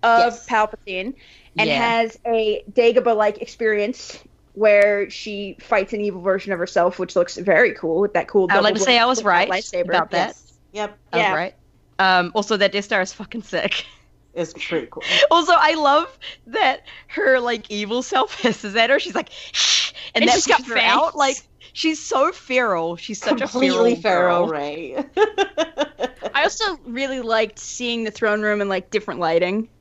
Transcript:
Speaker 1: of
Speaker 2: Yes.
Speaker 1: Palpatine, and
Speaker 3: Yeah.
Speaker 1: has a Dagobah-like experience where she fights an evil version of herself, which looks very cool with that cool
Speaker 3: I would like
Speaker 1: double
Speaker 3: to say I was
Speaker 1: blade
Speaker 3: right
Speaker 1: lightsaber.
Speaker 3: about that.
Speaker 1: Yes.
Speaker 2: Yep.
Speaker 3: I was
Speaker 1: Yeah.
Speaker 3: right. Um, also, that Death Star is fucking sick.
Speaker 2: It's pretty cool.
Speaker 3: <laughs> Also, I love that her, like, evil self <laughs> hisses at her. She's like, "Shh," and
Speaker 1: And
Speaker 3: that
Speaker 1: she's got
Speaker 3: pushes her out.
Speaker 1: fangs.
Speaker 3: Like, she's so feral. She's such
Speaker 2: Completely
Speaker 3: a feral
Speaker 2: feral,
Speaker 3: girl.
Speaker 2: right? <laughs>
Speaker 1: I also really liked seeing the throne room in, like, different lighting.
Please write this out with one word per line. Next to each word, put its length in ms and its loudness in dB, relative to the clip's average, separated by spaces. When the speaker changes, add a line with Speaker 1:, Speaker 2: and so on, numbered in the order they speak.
Speaker 1:
of 160 6
Speaker 2:
Yes. 140 -20
Speaker 1:
Palpatine, 640 -4
and 120 0
Speaker 3:
Yeah. 100 0
Speaker 1:
has 460 0
a 460 -2
Dagobah-like 720 2
experience 840 -4
where 500 4
she 520 -10
fights 320 0
an 80 -4
evil 200 -4
version 300 -2
of 80 -4
herself, 400 0
which 160 -4
looks 220 0
very 360 4
cool 280 -2
with 120 0
that 140 -2
cool 240 2
Speaker 3:
I 60 2
would 80 2
like 80 2
Speaker 1:
double 60 -2
Speaker 3:
to 120 2
say 80 4
I 60 4
was 160 0
Speaker 1:
blade 60 -6
Speaker 3:
right 220 2
Speaker 1:
lightsaber. 380 -4
Speaker 3:
about 240 0
that. 160 0
Speaker 1:
Yes. 260 -18
Speaker 2:
Yep. 240 -8
Speaker 3:
I 40 -4
was 60 2
Speaker 1:
Yeah. 100 2
Speaker 3:
right. 220 -6
Um, 380 2
also, 220 0
that 160 2
Death 100 -4
Star 180 -2
is 120 -6
fucking 300 -12
sick. 420 -4
Speaker 2:
It's 200 -8
pretty 380 -6
cool. 120 -16
Speaker 3:
<laughs> 160 4
Also, 240 4
I 200 4
love 420 2
that 340 0
her, 320 2
like, 320 -6
evil 320 -4
self 360 -2
<laughs> 20 -10
hisses 340 -2
at 140 2
her. 100 4
She's 160 -8
like, 160 -6
"Shh," 600 -2
and 100 2
Speaker 1:
And 60 4
Speaker 3:
that 60 6
Speaker 1:
she's 120 0
got 120 4
Speaker 3:
pushes 140 -8
her 60 0
out. 240 2
Speaker 1:
fangs. 120 -4
Speaker 3:
Like, 220 0
she's 300 -4
so 300 0
feral. 640 -2
She's 240 -12
such 180 0
Speaker 2:
Completely 540 2
Speaker 3:
a 20 0
feral 500 2
Speaker 2:
feral, 20 -4
Speaker 3:
girl. 60 -4
Speaker 2:
right? 600 -8
<laughs> 1200 -4
Speaker 1:
I 80 2
also 420 -2
really 360 -6
liked 380 -2
seeing 440 -6
the 80 -6
throne 300 0
room 200 0
in, 60 -2
like, 240 -4
different 300 -4
lighting. 480 0